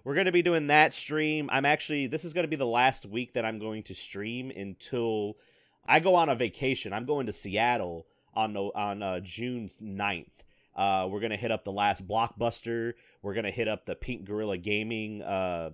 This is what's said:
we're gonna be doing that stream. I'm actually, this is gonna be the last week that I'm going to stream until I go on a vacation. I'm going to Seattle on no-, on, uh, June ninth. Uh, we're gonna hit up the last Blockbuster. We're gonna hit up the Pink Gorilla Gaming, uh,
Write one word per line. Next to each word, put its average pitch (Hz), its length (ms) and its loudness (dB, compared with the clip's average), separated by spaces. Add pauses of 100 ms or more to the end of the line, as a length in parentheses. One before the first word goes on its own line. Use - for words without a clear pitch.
we're 139 140 -4
gonna 185 160 2
be 175 100 6
doing 165 240 2
that 151 260 6
stream. 151 600 -2
I'm 135 120 2
actually, 143 440 0
this 151 160 -4
is 160 100 -8
gonna 170 140 0
be 151 80 -2
the 135 100 0
last 123 400 4
week 117 280 -6
that 117 100 0
I'm 110 160 -4
going 107 240 -6
to 95 100 -14
stream 117 560 -8
until 107 840 -2 (500)
I 147 140 8
go 180 160 6
on 165 120 6
a 135 60 2
vacation. 123 580 -2
I'm 113 140 -4
going 139 200 -2
to 107 60 -4
Seattle 101 760 0 (280)
on 110 180 0
no-, 101 220 -2
on, 104 300 -4
uh, 92 160 -2
June 113 480 -8 (120)
ninth. 101 600 -6 (320)
Uh, 95 340 4
we're 101 120 -4
gonna 110 160 0
hit 113 160 -2
up 107 120 -2
the 101 80 -4
last 101 360 2
Blockbuster. 117 840 -2 (280)
We're 98 120 -4
gonna 107 180 0
hit 107 160 0
up 107 180 -2
the 90 80 -4
Pink 120 300 -8
Gorilla 104 340 -2
Gaming, 107 640 -4
uh, 90 520 -2